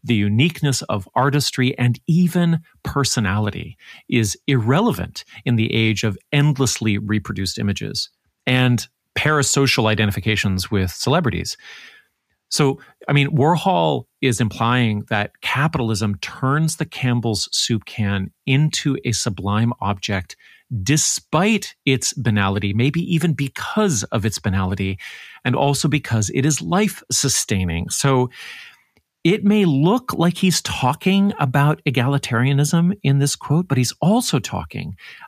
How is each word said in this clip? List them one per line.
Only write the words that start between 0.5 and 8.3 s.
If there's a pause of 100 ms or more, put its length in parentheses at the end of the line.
of
artistry
and
even (220)
personality (320)
is (100)
irrelevant (200)
in
the
age
of (140)
endlessly
reproduced
images (360)